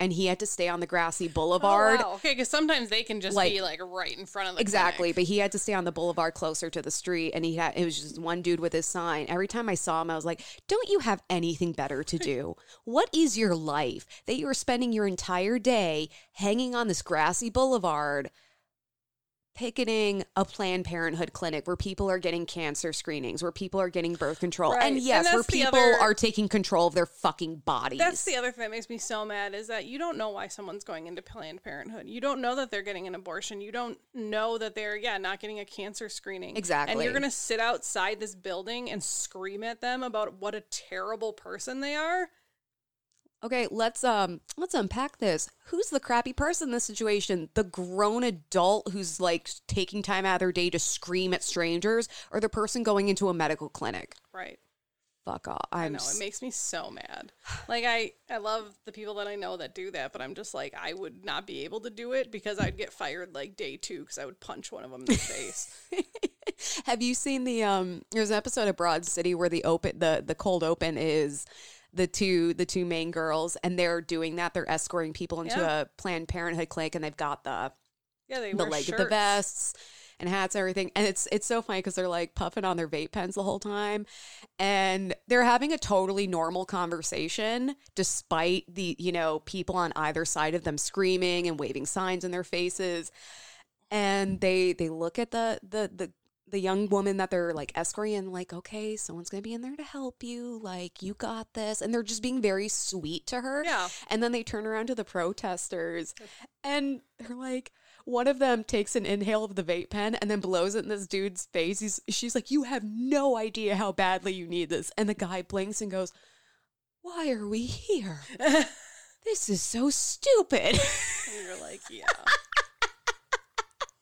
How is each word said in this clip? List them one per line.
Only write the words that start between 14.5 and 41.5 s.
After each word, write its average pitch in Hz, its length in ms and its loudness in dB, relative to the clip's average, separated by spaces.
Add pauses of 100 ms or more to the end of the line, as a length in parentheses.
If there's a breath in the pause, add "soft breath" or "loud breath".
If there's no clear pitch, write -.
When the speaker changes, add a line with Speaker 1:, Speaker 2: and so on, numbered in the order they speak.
Speaker 1:
spending 247 360 2
your 214 160 2
entire 190 520 2
day 180 500 2 (240 loud breath)
hanging 233 420 2
on 240 140 2
this 175 140 0
grassy 170 480 2
boulevard 165 800 2 (1200 soft breath)
picketing 220 720 2 (100)
a 196 100 4
Planned 185 400 0
Parenthood 165 480 -2
clinic 156 360 -4
where 180 80 0
people 196 340 0
are 185 80 4
getting 170 260 0
cancer 160 480 -4
screenings, 139 480 -4
where 170 120 -2
people 196 280 -2
are 185 80 2
getting 170 260 -2
birth 160 260 -2
control?" 175 320 2
Speaker 2:
Right. 247 100 4
Speaker 1:
And 277 140 4
Speaker 2:
And 254 80 0
Speaker 1:
yes, 254 220 6
where 349 100 6
Speaker 2:
that's - 100 4
the - 60 0 (100)
Speaker 1:
people 262 160 6
Speaker 2:
other 240 220 10
Speaker 1:
are 214 140 8
taking 214 340 2
control 180 400 4
of 156 60 0
their 170 120 4
fucking 165 520 -2
bodies. 135 420 0
Speaker 2:
That's 339 240 2
the 349 100 0
other 247 160 0
thing 240 120 -8
that 220 100 -4
makes 226 180 -8
me 233 80 -6
so 214 260 -4
mad, 202 300 -4
is 214 140 -8
that 220 160 -4
you 240 120 -10
don't 330 220 -4
know 220 120 -2
why 196 180 -8
someone's 196 340 -10
going 160 240 -10
into 175 160 -10
Planned 214 400 -14
Parenthood. 185 460 -10
You 226 120 -10
don't 277 200 0
know 247 160 0
that 262 160 -4
they're 202 100 -2
getting 190 240 -6
an 180 80 -8
abortion. 190 460 -8
You 202 100 -12
don't 233 280 -6 (140)
know 220 460 -2
that 220 160 -6
they're, 214 220 -4
yeah, 214 220 -2
not 190 200 -4
getting 214 220 -8
a 202 40 -10
cancer 208 440 -10
screening. 190 480 -10
Speaker 1:
Exactly. 170 380 0
Speaker 2:
And 156 100 2
you're - 80 2
gonna 277 180 0
sit - 300 -2
outside 214 580 0
this 202 160 -8
building 190 560 -6
and 202 140 -4
scream 196 580 -6
at 233 180 -6
them 247 220 -2
about 220 320 -2
what 202 220 -6
a 208 60 -8
terrible 208 680 -6
person 214 460 -8